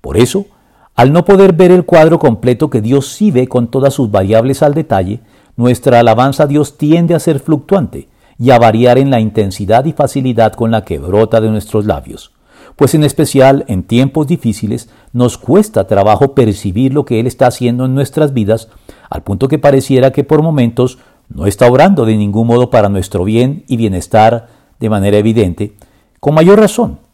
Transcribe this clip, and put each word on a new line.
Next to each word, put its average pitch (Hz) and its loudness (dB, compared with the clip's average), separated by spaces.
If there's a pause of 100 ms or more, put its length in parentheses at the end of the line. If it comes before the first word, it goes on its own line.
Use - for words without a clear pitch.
Por 67 -6
eso, 127 0 (480)
al 127 2
no 170 2
poder 196 4
ver 180 4
el 180 4
cuadro 160 4
completo 123 -2
que 117 -2
Dios 135 -2
sí 208 -2
ve 127 0
con 120 -2
todas 135 -2
sus 117 -2
variables 110 0
al 143 0
detalle, 104 -4 (340)
nuestra 120 2
alabanza 123 2
a - 2
Dios 143 -2
tiende 170 0
a 156 0
ser 151 -2
fluctuante 151 -4 (300)
y 127 2
a 123 6
variar 120 4
en 139 0
la 127 0
intensidad 107 -2
y 160 -4
facilidad 127 -2
con 117 -4
la 113 -2
que 76 -8
brota 104 0
de 110 -2
nuestros 107 -4
labios, - -8 (420)
pues - 0
en 156 2
especial 139 2
en 95 -4
tiempos 135 -2
difíciles 117 -6 (220)
nos 123 -2
cuesta 160 0
trabajo 110 0
percibir 110 -2
lo 143 -2
que 113 -2
Él 117 -2
está 131 -2
haciendo 123 -2
en 131 -2
nuestras 139 -2
vidas, 110 -2 (420)
al - -12
punto 113 -4
que 147 -2
pareciera 135 2
que 139 -4
por 156 0
momentos 127 -2 (300)
no - -8
está 101 2
obrando 143 2
de 110 0
ningún 104 -2
modo 120 2
para 104 0
nuestro 92 -4
bien 123 -2
y 127 -4
bienestar 110 0 (320)
de 113 -4
manera 104 0
evidente, 107 -2 (440)
con 143 -4
mayor 175 4
razón 214 -2 (140)